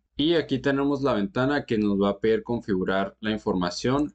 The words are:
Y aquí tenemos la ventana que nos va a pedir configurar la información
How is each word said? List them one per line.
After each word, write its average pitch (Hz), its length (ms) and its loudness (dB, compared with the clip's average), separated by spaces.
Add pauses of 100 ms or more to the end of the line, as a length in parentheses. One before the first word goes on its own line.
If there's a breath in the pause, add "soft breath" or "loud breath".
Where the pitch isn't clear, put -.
(160)
Y 160 200 2
aquí 139 240 0
tenemos 139 420 0
la 131 140 2
ventana 131 500 0
que 113 120 0
nos 101 220 2
va 101 120 4
a - 80 -6
pedir 110 240 2
configurar 95 760 -2
la 107 120 -2
información 107 840 -2